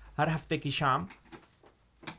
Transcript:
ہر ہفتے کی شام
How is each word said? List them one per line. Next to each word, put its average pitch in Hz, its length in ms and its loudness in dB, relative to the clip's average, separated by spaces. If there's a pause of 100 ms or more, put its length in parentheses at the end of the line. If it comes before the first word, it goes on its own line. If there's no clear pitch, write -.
(180)
ہر 151 80 4
ہفتے 160 320 0
کی 151 120 -4
شام 143 360 2 (1120)